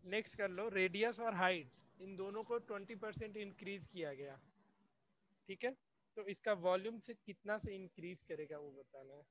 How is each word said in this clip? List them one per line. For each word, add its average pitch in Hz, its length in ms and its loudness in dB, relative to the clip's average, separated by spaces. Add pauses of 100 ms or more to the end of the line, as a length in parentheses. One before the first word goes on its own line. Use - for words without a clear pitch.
Next 208 320 -2
कर 196 140 2
लो, 196 180 -2
radius 196 520 4
और 226 140 2
height, 180 360 6 (300)
इन 190 160 -10
दोनों 202 260 -4
को 233 160 0
twenty 214 360 -4
percent 214 420 -6
increase 196 500 -6
किया 156 280 -4
गया। 135 260 -8 (1040)
ठीक 196 180 -4
है, 254 60 4 (460)
तो 208 100 -6
इसका 208 260 0
volume 190 460 4
से 233 160 -10
कितना 208 440 -4
से 196 160 -4
increase 180 480 -8
करेगा, 151 360 -6
वो 147 120 -8
बताना 135 440 -16
है। 147 160 -18